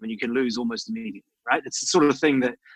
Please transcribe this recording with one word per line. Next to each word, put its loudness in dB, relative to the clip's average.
and -8
you -6
can -4
lose 0
almost -4
immediately, -8
right? 0
It's -8
the -8
sort 4
of 4
thing 4
that 0